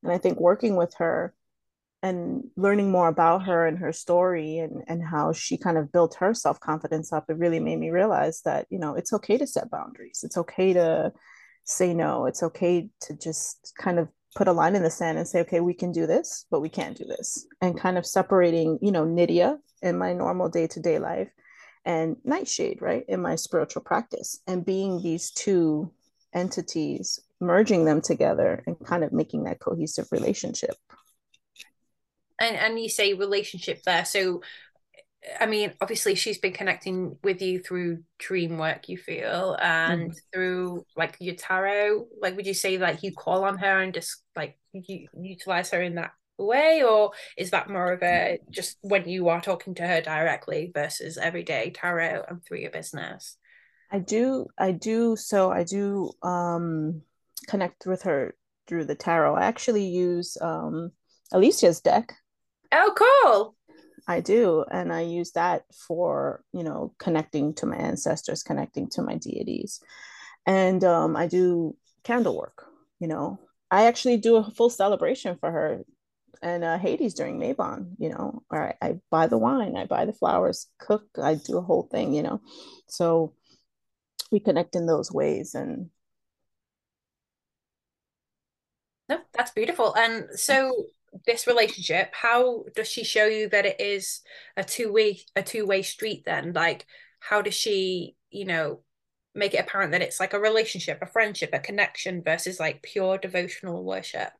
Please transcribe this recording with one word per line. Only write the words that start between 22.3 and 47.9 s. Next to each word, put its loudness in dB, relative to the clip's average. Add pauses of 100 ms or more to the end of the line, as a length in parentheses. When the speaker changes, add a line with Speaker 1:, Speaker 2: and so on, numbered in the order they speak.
Speaker 1:
right, -2
in -2
my -2
spiritual -2
practice, -4
and -4
being -2
these -4
two 2 (400)
entities, -4 (220)
merging 4
them 4
together 2
and -6 (100)
kind 0
of -2
making -2
that -6
cohesive -4
relationship. -2 (1600)
Speaker 2:
And, 0
and 0
you -6
say 2
relationship -4
there. 2
So, -2 (960)
I 2
mean, -2
obviously 0
she's -4
been -2
connecting -4
with 0
you -2
through -6 (140)
dream -4
work, -4
you -10
feel, -4
and 2
Speaker 1:
Mm-hmm. -8 (200)
Speaker 2:
through, -4 (120)
like, -4
your -8
tarot. 0 (140)
Like, -2
would -8
you -4
say, -2
like, 0
you -6
call -2
on -2
her 2
and -4
just, -10 (140)
like, -10 (140)
you -14 (120)
utilize -4
her 0
in -4
that -8 (260)
way? 4
Or 6 (240)
is -6
that 0
more 0